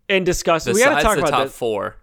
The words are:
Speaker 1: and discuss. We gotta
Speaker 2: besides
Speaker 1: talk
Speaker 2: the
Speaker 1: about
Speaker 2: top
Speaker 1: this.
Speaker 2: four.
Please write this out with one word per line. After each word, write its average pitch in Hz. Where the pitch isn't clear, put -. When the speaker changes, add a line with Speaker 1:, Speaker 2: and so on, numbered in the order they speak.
Speaker 1:
and 185
discuss. 170
We 120
gotta 262
Speaker 2:
besides -
Speaker 1:
talk 214
Speaker 2:
the -
Speaker 1:
about 156
Speaker 2:
top 135
Speaker 1:
this. 135
Speaker 2:
four. 101